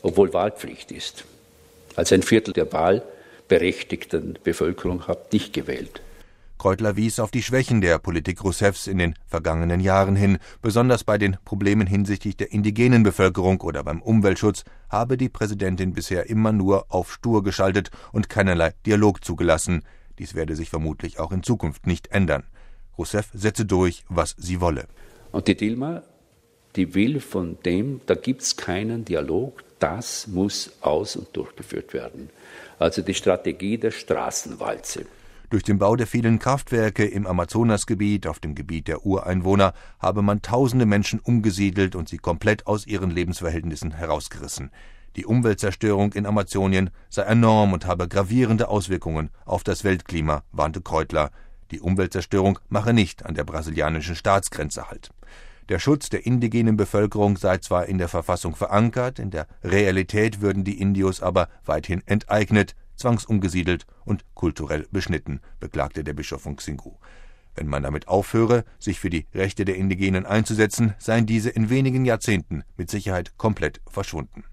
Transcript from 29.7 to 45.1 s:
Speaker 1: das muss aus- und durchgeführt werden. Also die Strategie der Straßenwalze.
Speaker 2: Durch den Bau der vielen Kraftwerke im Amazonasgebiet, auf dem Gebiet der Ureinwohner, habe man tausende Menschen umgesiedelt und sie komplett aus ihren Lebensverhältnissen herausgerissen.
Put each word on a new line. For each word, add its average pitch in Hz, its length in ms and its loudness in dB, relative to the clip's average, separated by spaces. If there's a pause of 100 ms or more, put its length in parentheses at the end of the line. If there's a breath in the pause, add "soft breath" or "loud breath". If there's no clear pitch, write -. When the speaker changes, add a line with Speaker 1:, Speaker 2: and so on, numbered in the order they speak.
Speaker 1:
das - 480 -4
muss 95 540 -2
aus- 80 360 -2
und - 200 -12
durchgeführt - 560 -10
werden. 67 380 -12 (480 loud breath)
Also 85 240 0
die 92 100 -4
Strategie 92 640 -2
der 110 140 -2
Straßenwalze. - 1120 -6 (460 soft breath)
Speaker 2:
Durch 104 140 0
den 104 140 2
Bau 101 180 4
der 120 100 0
vielen 113 320 2
Kraftwerke 113 640 0
im 101 220 -2
Amazonasgebiet, 101 1000 0
auf 78 140 -6
dem 76 140 -8
Gebiet 76 340 -8
der 78 160 -6
Ureinwohner, 95 720 2 (240 loud breath)
habe 101 240 0
man 101 180 2
tausende 123 460 2
Menschen 104 340 2
umgesiedelt 101 720 2
und 87 140 -6
sie 82 80 -10
komplett 95 500 0
aus 87 200 -2
ihren 95 240 -2
Lebensverhältnissen 85 800 -4
herausgerissen. 76 800 -6 (460 soft breath)